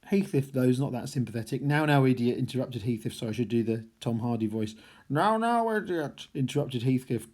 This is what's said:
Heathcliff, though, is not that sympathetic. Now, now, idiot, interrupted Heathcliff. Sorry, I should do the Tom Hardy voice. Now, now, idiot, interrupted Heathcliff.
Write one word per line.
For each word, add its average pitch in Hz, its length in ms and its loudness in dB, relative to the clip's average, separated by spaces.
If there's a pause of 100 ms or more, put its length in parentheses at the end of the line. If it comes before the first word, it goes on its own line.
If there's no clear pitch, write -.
Heathcliff, 165 480 0
though, 131 80 0
is 127 180 4
not 135 120 0
that 123 180 -6
sympathetic. 113 540 -4
Now, 147 220 4
now, 143 200 6
idiot, 123 320 2
interrupted 127 460 -4
Heathcliff. 113 320 -4
Sorry, 120 140 -6
I 107 40 -4
should 110 140 -2
do 117 160 2
the 113 220 -2 (140)
Tom 117 200 -2
Hardy 117 260 -2
voice. 107 300 -4 (340)
Now, 185 280 2
now, 226 380 0
idiot, 175 600 -4
interrupted 131 480 -2
Heathcliff. 127 500 -2